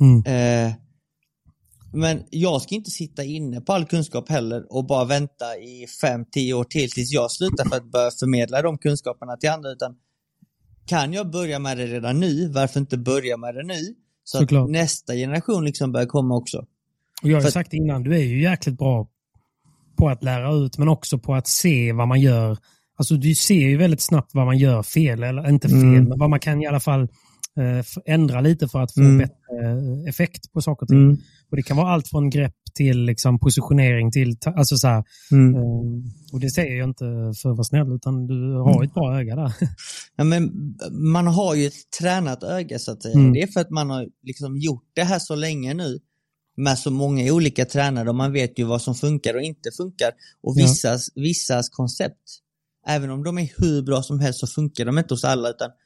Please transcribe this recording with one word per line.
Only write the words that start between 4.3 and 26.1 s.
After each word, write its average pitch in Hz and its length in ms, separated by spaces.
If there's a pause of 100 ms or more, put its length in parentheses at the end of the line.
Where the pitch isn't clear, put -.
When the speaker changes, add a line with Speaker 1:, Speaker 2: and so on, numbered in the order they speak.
Speaker 2:
och 131 140
bara 131 180
vänta 127 540
i 123 280 (140)
fem, 123 320
tio 127 220
år 120 100
till 131 260
tills 123 220
jag 120 180
slutar 180 380
för 135 80
att 117 160
börja 123 180 (100)
förmedla 127 420
de 160 160
kunskaperna 127 580
till 151 140
andra, 151 200
utan 127 240 (920)
kan 156 260
jag 196 180
börja 160 280
med 135 200
det 123 80
redan 123 340
nu, 170 280
varför 135 320
inte 135 180
börja 127 380
med 120 180
det 135 120
nu? 180 280 (300)
Så - 140
Speaker 1:
Såklart. 139 260
Speaker 2:
att 131 60
nästa 156 440
generation 156 500
liksom 143 280
börjar 123 140
komma 127 300
också. - 220 (640)
Speaker 1:
Och 151 60
jag 151 40
har 156 60
ju - 20
Speaker 2:
För 139 80
att 143 40
Speaker 1:
sagt 175 200
innan, 151 300
du 143 140
är 143 60
ju 127 200
jäkligt 160 360
bra 123 300 (880)
på 160 120
att 131 160
lära 127 300
ut, 139 240
men 147 100
också 151 300
på 135 160
att 131 140
se 120 440
vad 117 160
man 127 120
gör. 113 380 (400)
Alltså, 156 180
du 147 180
ser - 200 (140)
ju 139 80
väldigt 165 240
snabbt - 340
vad 131 120
man 127 120
gör 127 240
fel, 123 400
eller 131 280
inte - 180
fel, 131 100
Speaker 2:
Mm. 127 260
Speaker 1:
men 127 140